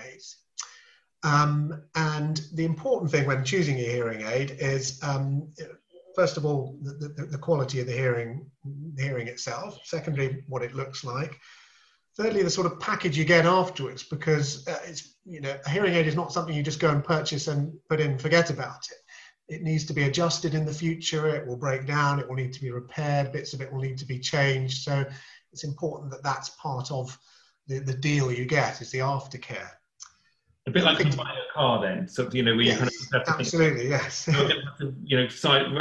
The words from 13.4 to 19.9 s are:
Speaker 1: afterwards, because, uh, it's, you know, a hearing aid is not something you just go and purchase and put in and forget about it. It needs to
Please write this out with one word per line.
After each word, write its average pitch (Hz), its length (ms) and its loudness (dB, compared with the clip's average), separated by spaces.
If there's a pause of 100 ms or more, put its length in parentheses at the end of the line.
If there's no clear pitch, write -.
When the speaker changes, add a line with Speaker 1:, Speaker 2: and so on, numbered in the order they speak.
Speaker 1:
afterwards, 180 560 2
because, 151 640 0
uh, 165 180 -4
it's, - 300 -14 (100)
you 165 160 -14
know, 139 240 -6
a 143 60 -4
hearing 185 240 4
aid 165 140 6
is 147 80 2
not - 160 -2
something 170 220 -2
you 147 80 0
just 147 180 -2
go 165 100 6
and 139 120 4
purchase 156 440 0
and 147 260 0 (160)
put 156 120 2
in 151 100 2
and 131 100 -2
forget 165 300 4
about 131 400 -6
it. - 640 -18
It 165 80 -10
needs 156 240 2
to 151 80 -6